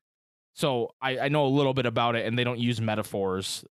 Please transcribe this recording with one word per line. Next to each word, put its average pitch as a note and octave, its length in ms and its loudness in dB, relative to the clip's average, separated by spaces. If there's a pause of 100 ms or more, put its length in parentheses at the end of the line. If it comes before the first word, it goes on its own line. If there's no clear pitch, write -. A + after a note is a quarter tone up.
(560)
so B2+ 360 -2 (100)
I, C3 180 -2
I C#3 100 0
know D3 160 2
a - 20 2
little C3+ 260 4
bit C3 120 0
about A#2 300 2
it, G#2+ 100 0
and A#2 120 -2
they B2 60 2
don't A#2+ 160 -4
use A#2+ 220 0
metaphors. G2+ 920 -2